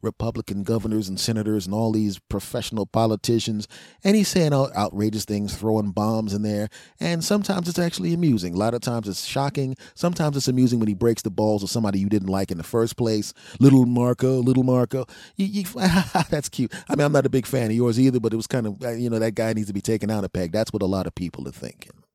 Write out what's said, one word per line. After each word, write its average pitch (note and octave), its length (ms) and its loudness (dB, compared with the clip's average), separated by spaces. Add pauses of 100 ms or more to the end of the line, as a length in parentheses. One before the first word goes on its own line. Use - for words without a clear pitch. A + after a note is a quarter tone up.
Republican A2 600 -4
governors G#2+ 440 -2
and F#2+ 100 -6
senators G#2+ 460 -2
and F#2+ 100 -4
all A2 180 0
these G#2 260 0
professional G#2+ 680 -6
politicians, A2+ 800 0 (380)
and G3+ 120 4
he's G3+ 120 2
saying D#3+ 240 2
out-, C3+ 240 0
outrageous G#2 480 0
things, G#2 320 -4
throwing G#2+ 360 0
bombs G#2+ 420 -2
in G#2 80 -2
there. G#2 260 -2 (320)
And E3+ 240 -2
sometimes F#3+ 460 -2
it's E3+ 80 -4
actually F3 340 -2
amusing. A#2+ 400 2
A F2 60 -2
lot A2+ 160 0
of A#2 80 -4
times A#2 260 -4
it's F#2 160 -8
shocking. C#3 520 -4 (180)
Sometimes E3 420 -2
it's C3+ 100 -2
amusing B2+ 320 4
when A2 100 2
he G#2 60 0
breaks A2+ 280 2
the A2 80 -4
balls G#2+ 320 2
of G2 80 -4
somebody G2+ 300 0
you G2 100 0
didn't G2 180 0
like F#2+ 220 -2
in F2 80 -4
the D#2+ 40 -8
first A2+ 360 0
place. A2 340 0 (260)
"Little C3 280 8
Marco, B2 560 2
little B2+ 200 4
Marco." B2+ 440 0 (300)
You, G3 100 -2
you, G3+ 180 -4
<laughs> F3+ 100 -12 (540)
that's D3 220 -4
cute. B2+ 200 -2 (160)
I - 100 -2
mean, C#3+ 100 4
I'm D3+ 60 2
not C#3 120 4
a A#2 60 2
big B2+ 160 0
fan A#2+ 240 -2
of A2+ 60 0
yours A#2+ 220 2
either, B2+ 220 4
but A2 140 0
it - 20 -2
was A2+ 100 -4
kind A#2+ 200 -2
of, G2+ 160 -8
uh, B2 80 -4
you A#2+ 180 -4
know, A2+ 120 0
that A2+ 140 0
guy A2+ 200 0
needs G#2+ 140 -4
to G2+ 40 -8
be G2 80 -4
taken G#2 300 0
out G#2+ 120 0
a F#2 60 -4
peg. F2+ 240 -4
That's G#2+ 220 -2
what G2+ 80 0
a F#2+ 40 0
lot F#2+ 200 0
of E2+ 80 -8
people D#2 340 -8
are C2+ 40 -12
thinking. - 400 -16 (220)